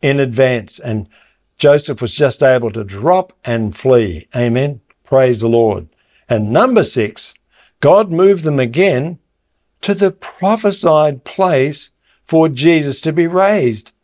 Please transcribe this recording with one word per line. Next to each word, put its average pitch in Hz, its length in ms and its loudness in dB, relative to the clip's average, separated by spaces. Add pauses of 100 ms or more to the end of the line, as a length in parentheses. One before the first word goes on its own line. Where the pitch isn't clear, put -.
in 143 180 0
advance, 123 580 -2
and 107 300 -8 (480)
Joseph 143 460 0
was 117 120 -6
just 143 280 -2
able 127 300 2
to 107 120 -8
drop 143 480 -2 (120)
and 113 300 -4
flee. 110 640 0
Amen. 123 440 -2 (240)
Praise 127 360 2
the 113 80 -2
Lord. 110 400 0 (400)
And 107 240 -2
number 220 320 2
six, - 480 -6 (480)
God 190 320 4
moved 185 320 2
them 147 140 0
again 143 600 -2 (640)
to 202 140 -4
the 190 160 0
prophesied 175 1120 -2
place 151 680 -2 (320)
for 160 240 2
Jesus 147 540 0
to 160 100 -2
be 165 140 0
raised. 175 680 0 (120)